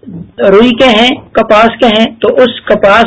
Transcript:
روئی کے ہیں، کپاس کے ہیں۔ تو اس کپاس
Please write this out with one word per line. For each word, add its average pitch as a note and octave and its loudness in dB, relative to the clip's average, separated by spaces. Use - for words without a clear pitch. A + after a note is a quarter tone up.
روئی A3 2
کے C4 0
ہیں، A#3 0
کپاس A3 0
کے B3+ 2
ہیں۔ A3 0
تو G#3 0
اس B3+ 0
کپاس A3 2